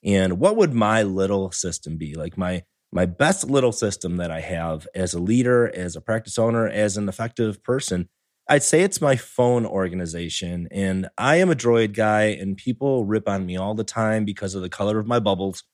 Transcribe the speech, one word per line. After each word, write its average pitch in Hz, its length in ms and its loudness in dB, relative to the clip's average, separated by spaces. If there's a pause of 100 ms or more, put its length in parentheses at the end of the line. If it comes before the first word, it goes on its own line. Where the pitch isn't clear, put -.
And 95 360 2
what 202 180 4
would 180 160 4
my 110 300 4
little 95 500 -2
system 80 420 -8
be? 78 200 -8
Like 80 220 -10
my, 90 260 -4 (280)
my 90 140 0
best 135 440 0
little 131 220 4
system 92 460 -4
that 87 120 -4
I 80 120 -6
have 82 520 -6
as 90 200 -4
a 87 60 -4
leader, 120 540 2
as 90 220 -8
a 82 60 -14
practice 113 360 -4
owner, 113 300 2
as 107 300 0
an 104 100 -2
effective 113 560 -4
person, 95 460 -2 (400)
I'd 143 140 6
say 160 180 4
it's 190 180 0
my 139 160 4
phone 123 500 2
organization. 87 1040 -4
And 95 380 -2 (100)
I 139 200 4
am 185 120 6
a 165 60 4
Droid 113 380 2
guy, 107 300 4
and 98 340 -2
people 127 480 -2
rip 104 240 0
on 98 160 0
me 90 100 -6
all 98 180 -2
the 107 120 -4
time 110 400 0
because 98 280 -6
of 98 80 -6
the 92 60 -6
color 104 320 -2
of 107 80 -4
my 120 140 2
bubbles. 98 420 -2 (100)